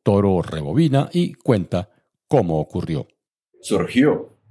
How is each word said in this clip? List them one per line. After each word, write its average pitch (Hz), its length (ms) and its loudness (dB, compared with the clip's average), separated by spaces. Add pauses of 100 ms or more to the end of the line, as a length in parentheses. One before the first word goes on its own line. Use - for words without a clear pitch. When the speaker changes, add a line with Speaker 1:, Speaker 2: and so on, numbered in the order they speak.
Speaker 1:
Toro 98 400 2
rebobina 131 680 0
y 175 220 -2
cuenta 92 560 -2 (380)
cómo 87 320 0
ocurrió. 80 480 -6 (520)
Speaker 2:
Surgió - 800 -2 (140)